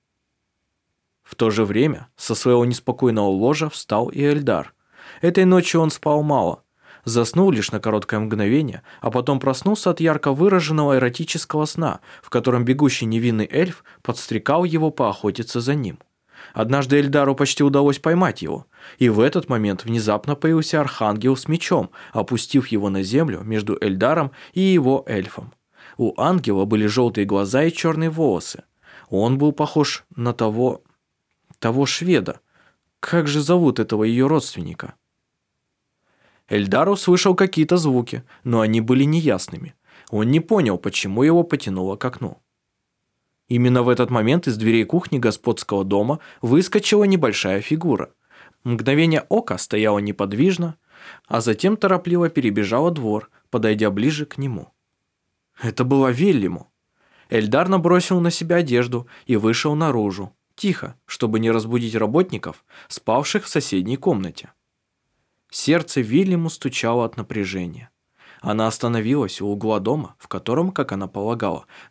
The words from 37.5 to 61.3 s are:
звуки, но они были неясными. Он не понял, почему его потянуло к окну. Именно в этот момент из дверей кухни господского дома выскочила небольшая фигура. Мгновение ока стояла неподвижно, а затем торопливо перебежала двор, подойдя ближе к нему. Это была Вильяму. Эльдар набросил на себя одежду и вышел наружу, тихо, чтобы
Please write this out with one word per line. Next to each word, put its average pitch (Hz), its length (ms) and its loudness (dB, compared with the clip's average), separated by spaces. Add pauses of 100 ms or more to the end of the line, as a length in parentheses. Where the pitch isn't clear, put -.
звуки, 123 460 0 (220)
но 117 160 2
они 110 200 2
были 127 240 4
неясными. 151 680 -2 (360)
Он 110 200 0
не 156 100 4
понял, 156 380 2
почему 101 460 -2
его 170 180 6
потянуло 95 540 -4
к - 80 -8
окну. 123 340 -8 (1120)
Именно 123 340 4
в 120 60 0
этот 123 220 2
момент 123 360 0
из 123 100 -2
дверей 113 280 2
кухни 165 340 -2
господского 107 640 -2
дома 104 360 0 (200)
выскочила 190 640 2
небольшая 110 560 0
фигура. 151 520 -2 (520)
Мгновение 135 640 0
ока 226 300 -2
стояла 107 400 0
неподвижно, 123 800 -2 (500)
а 117 140 -2
затем 127 360 0
торопливо 180 520 2
перебежала 120 640 0
двор, 110 400 -4 (200)
подойдя 107 400 0
ближе 143 360 -2
к - 120 -16
нему. 131 340 -8 (880)
Это 120 240 -2
была 135 260 4
Вильяму. 123 640 0 (560)
Эльдар 120 400 0
набросил 180 520 2
на 170 100 2
себя 170 260 0
одежду 123 500 0 (200)
и 120 100 2
вышел 110 380 2
наружу, 107 580 -2 (240)
тихо, - 500 -4
чтобы 110 320 -2